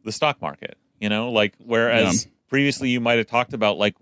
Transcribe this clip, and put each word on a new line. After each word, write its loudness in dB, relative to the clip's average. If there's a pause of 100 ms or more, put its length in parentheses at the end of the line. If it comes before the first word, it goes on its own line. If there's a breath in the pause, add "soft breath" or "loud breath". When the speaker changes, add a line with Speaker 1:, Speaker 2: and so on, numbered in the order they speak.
Speaker 1:
the -8
stock -2
market, -10 (220)
you -4
know? -2
Like, 2 (100)
whereas 2
Speaker 2:
Yeah. -20 (180)
Speaker 1:
previously 0
you 0
might 2
have 0
talked -2
about, 0
like, 0